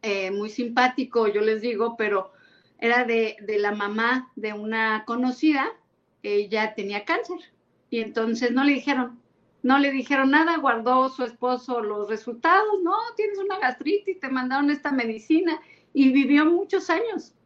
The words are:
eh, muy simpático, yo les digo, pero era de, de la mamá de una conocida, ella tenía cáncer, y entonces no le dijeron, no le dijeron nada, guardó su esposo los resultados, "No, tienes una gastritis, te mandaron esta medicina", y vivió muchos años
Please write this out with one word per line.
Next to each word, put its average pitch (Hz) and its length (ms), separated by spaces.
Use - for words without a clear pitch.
eh, 196 280
muy 202 200
simpático, 240 760
yo 202 120
les 220 200
digo, 226 360
pero 202 360
era 240 260
de, 226 380
de 208 160
la 208 140
mamá 220 640
de 214 160
una 214 540
conocida, 254 640
ella 208 520
tenía 202 300
cáncer, 349 340
y 233 100
entonces 226 520
no 262 120
le 285 80
dijeron, 262 480
no 269 160
le 277 140
dijeron 269 400
nada, 320 260
guardó 254 500
su 262 160
esposo 240 580
los 208 260
resultados, 339 760
"No, 349 120
tienes 403 220
una 392 220
gastritis, 359 600
te 269 80
mandaron 269 420
esta 285 220
medicina", 269 680
y 262 180
vivió 277 360
muchos 370 440
años 392 440